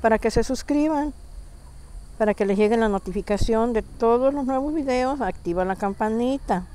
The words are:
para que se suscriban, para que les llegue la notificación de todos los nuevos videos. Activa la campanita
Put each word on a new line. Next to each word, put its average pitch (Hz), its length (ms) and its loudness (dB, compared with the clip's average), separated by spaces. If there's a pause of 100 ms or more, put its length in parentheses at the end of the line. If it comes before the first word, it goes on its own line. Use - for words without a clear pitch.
para 220 160 4
que 220 140 0
se 226 140 2
suscriban, 294 680 0 (1040)
para 214 160 4
que 208 120 0
les 196 120 2
llegue 214 200 4
la 226 100 4
notificación 208 840 0
de 220 80 2
todos 247 520 2
los 285 120 -2
nuevos 269 280 0
videos. 262 460 0
Activa 185 460 -2
la 190 100 -2
campanita 220 1000 -2